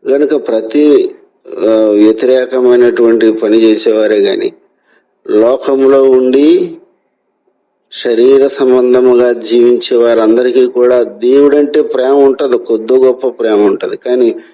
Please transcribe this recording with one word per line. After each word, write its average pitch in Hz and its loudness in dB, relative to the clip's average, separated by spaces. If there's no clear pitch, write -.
కనుక 143 -2
ప్రతి, 127 0
ఆ, 110 0
వ్యతిరేకమైనటువంటి 120 0
పని 110 -2
చేసేవారే 110 0
గాని, 98 -2
లోకంలో 135 0
ఉండి 143 2
శరీర 127 2
సంబంధముగా 123 2
జీవించే 120 0
వారందరికీ 120 0
కూడా 123 0
దేవుడంటే 139 0
ప్రేమ 131 -4
ఉంటది, 135 0
కొద్దో 113 -2
గొప్ప 127 0
ప్రేమ 110 -2
ఉంటది. 101 -2
కానీ 123 -2